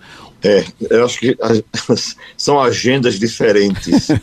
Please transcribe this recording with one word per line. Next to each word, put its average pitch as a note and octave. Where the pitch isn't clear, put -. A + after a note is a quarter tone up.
É, F#2+
eu A2+
acho B2
que A#2+
a-, A2+
<laughs> -
são C#3
agendas A#2+
diferentes. G#2